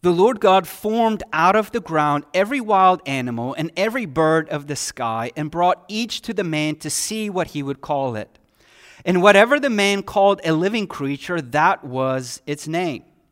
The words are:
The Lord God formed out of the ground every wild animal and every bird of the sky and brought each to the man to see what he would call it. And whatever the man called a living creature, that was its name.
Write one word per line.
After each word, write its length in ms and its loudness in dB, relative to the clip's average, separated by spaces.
The 100 2
Lord 280 4
God 260 4
formed 640 -2
out 260 4
of 160 -2
the 80 -4
ground 520 0
every 260 0
wild 460 4
animal 480 -4
and 240 -6
every 300 -2
bird 420 2
of 180 -6
the 100 -6
sky 600 -6
and 140 -6
brought 380 0
each 340 -6
to 100 -8
the 120 -2
man 320 -2
to 120 -10
see 400 -4
what 200 -4
he 140 -8
would 200 -6
call 340 -4
it. 220 -12
And 160 2
whatever 400 6
the 80 -2
man 340 0
called 400 2
a 120 0
living 320 0
creature, 560 -6
that 420 0
was 640 -4
its 200 -8
name. 380 -6